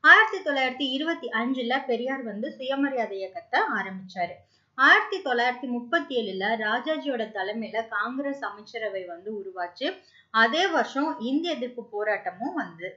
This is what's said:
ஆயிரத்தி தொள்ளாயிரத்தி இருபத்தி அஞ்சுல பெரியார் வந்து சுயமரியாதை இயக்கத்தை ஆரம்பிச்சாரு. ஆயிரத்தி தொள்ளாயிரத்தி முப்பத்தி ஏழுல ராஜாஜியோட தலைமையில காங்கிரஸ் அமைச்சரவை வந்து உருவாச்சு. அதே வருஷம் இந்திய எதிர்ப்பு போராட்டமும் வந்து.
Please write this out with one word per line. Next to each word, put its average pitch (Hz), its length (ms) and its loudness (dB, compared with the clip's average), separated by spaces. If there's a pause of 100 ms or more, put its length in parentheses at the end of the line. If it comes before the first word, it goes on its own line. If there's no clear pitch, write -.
ஆயிரத்தி 403 340 10
தொள்ளாயிரத்தி 269 520 -2
இருபத்தி 285 400 -2
அஞ்சுல 247 540 0
பெரியார் 254 380 -2
வந்து 220 280 -6
சுயமரியாதை 262 680 -2
இயக்கத்தை 190 440 -2 (140)
ஆரம்பிச்சாரு. 185 600 -6 (440)
ஆயிரத்தி 370 400 6
தொள்ளாயிரத்தி 247 500 0
முப்பத்தி 247 480 -2
ஏழுல 190 280 -2 (140)
ராஜாஜியோட 247 720 -2
தலைமையில 214 580 -4
காங்கிரஸ் 269 560 -4
அமைச்சரவை 208 600 -6
வந்து 180 320 -10
உருவாச்சு. 185 520 -6 (460)
அதே 233 320 4
வருஷம் 302 440 0 (100)
இந்திய 294 360 0
எதிர்ப்பு 240 320 -8
போராட்டமும் 208 680 -4
வந்து. 175 400 -8